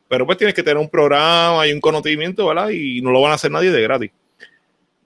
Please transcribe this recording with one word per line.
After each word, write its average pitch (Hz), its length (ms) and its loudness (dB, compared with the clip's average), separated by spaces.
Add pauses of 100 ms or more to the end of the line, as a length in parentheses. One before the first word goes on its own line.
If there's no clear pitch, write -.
pero 127 200 -2
pues 180 120 -2
tienes 208 160 0
que 175 80 -2
tener 147 160 0
un 151 100 -4
programa 160 760 2
y 147 60 0
un 147 80 -6
conocimiento, 156 680 -2
¿verdad? 175 240 -2
Y 139 300 -6
no 127 100 -2
lo 127 100 4
van 147 120 4
a - 20 0
hacer 147 160 -4
nadie 170 220 0
de 127 100 2
gratis. 117 300 -2 (920)